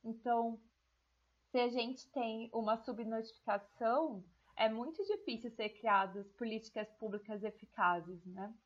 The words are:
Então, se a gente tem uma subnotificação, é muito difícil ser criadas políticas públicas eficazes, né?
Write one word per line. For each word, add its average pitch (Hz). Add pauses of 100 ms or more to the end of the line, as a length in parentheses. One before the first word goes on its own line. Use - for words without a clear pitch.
Então, 233 (920)
se 254
a 247
gente 247
tem 226
uma 226
subnotificação, 226 (320)
é 220
muito 269
difícil 247
ser 214
criadas 202
políticas 220 (120)
públicas 208
eficazes, 180
né? 190 (120)